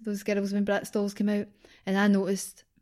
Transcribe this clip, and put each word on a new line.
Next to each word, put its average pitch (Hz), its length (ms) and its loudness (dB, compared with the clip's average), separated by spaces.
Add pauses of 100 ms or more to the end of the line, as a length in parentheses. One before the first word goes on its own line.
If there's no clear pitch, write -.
those 208 200 -6
girls, 202 300 0
when 202 120 2
Bratz 202 280 -2
dolls 202 220 -2
came 208 140 0
out. 208 180 0 (380)
And 190 140 0
I 208 100 4
noticed, 196 540 0 (200)